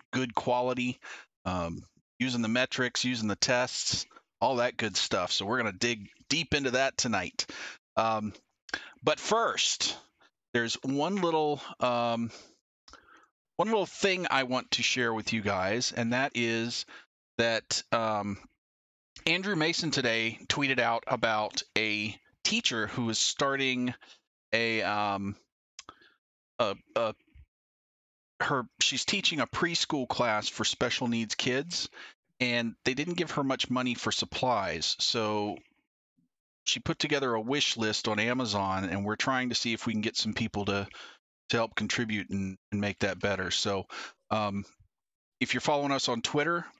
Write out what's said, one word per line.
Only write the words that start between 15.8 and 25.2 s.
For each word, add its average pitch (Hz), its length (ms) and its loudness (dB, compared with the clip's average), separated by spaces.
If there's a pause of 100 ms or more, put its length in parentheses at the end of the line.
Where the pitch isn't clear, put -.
and 117 220 -2
that 135 200 0
is 117 520 -2 (520)
that, 113 540 0
um, 107 460 0 (880)
Andrew 190 300 0
Mason 160 340 0
today 113 560 0
tweeted 135 320 2
out 117 280 2
about 110 540 0 (160)
a 107 400 -2 (280)
teacher 131 420 0
who 113 220 -2
is 107 100 -2
starting 131 760 0 (600)
a, 113 300 2
um, 101 520 -2 (1200)